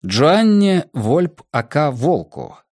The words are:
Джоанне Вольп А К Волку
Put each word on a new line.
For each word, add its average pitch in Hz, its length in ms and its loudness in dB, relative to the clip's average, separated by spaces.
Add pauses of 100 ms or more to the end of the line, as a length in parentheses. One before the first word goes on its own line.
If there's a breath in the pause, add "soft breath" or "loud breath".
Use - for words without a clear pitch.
Джоанне 190 920 2
Вольп 131 480 -2 (100)
А 120 100 -2
К 147 280 -2
Волку 123 640 -6 (180)